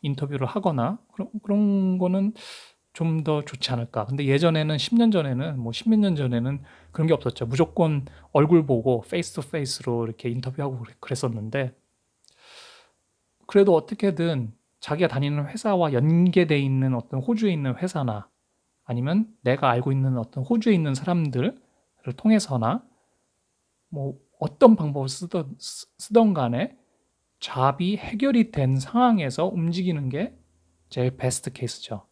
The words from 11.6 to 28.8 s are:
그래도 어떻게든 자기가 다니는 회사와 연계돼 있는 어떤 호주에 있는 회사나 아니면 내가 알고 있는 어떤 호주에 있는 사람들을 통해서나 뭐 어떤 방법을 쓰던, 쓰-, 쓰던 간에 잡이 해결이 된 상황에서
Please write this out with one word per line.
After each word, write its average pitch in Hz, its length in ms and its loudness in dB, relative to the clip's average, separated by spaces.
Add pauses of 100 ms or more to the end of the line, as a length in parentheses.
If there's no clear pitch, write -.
그래도 196 280 6
어떻게든 160 760 -2 (260)
자기가 160 280 -2
다니는 143 400 -2
회사와 180 460 0
연계돼 160 640 4
있는 131 340 0
어떤 127 280 -6
호주에 214 300 0
있는 139 260 -2
회사나 127 520 -6 (560)
아니면 147 420 -2 (140)
내가 135 280 2
알고 127 220 0
있는 135 260 0
어떤 120 260 -6
호주에 226 300 2
있는 151 200 2
사람들을 151 640 -2 (600)
통해서나 170 680 0 (1040)
뭐 139 300 -8 (200)
어떤 - 360 8
방법을 143 320 -4
쓰던, 170 500 -6
쓰-, - 300 -14 (100)
쓰던 220 360 4
간에 135 440 -2 (640)
잡이 139 580 0
해결이 233 540 0
된 135 260 0
상황에서 180 720 2